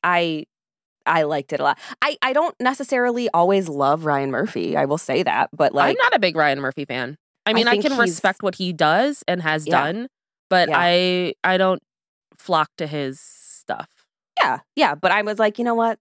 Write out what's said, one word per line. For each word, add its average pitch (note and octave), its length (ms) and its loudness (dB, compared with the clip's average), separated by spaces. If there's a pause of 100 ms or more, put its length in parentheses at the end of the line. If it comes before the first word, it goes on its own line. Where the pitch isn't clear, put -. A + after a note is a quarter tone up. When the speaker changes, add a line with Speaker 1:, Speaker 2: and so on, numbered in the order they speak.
Speaker 1:
I, E3+ 440 0 (600)
I D#3+ 160 2
liked D3 300 -4
it C#3+ 80 -4
a - 20 -2
lot. C#3+ 160 0 (240)
I, D4 200 -2
I C4 100 0
don't D#4 260 0
necessarily B3 720 0
always F3+ 380 2
love D3 360 0
Ryan C#3 280 0
Murphy. C3+ 440 -2
I C#3+ 100 2
will D3 120 -2
say - 240 -2
that, A#2+ 300 0
but, - 200 2
like, - 180 2
Speaker 2:
I'm C5+ 120 0
not - 120 2
a - 40 2
big F3+ 160 0
Ryan C#3+ 260 2
Murphy C#3 240 -6
fan. B2+ 320 -6 (300)
I G#3+ 40 0
Speaker 1:
I A3 40 0
Speaker 2:
mean, A3+ 140 2
I A#3+ 40 4
Speaker 1:
think G#3 120 2
Speaker 2:
can C#4+ 80 2
Speaker 1:
he's B3 80 0
Speaker 2:
respect F#3+ 420 0
what F#3+ 140 -4
he F3+ 160 -4
does E3+ 560 2
and F3+ 140 -2
has D#3 240 -2
Speaker 1:
Yeah. D#3 180 2
Speaker 2:
done, G#3+ 240 -6 (420)
but F3+ 200 4
Speaker 1:
Yeah. D#3 80 2
Speaker 2:
I, F3+ 560 2 (100)
I F#3 120 2
don't F#3 240 2 (560)
flock D#3 420 -2
to D#3+ 80 -6
his C#3+ 340 -6
stuff. - 680 -12 (520)
Speaker 1:
Yeah, C3 180 0 (180)
yeah. F3+ 180 2
But E3+ 180 0
I G#3 100 2
was G#3 180 -4
like, G#3+ 180 2
"You A#3+ 60 -2
know A#3 100 0
what? A3+ 260 0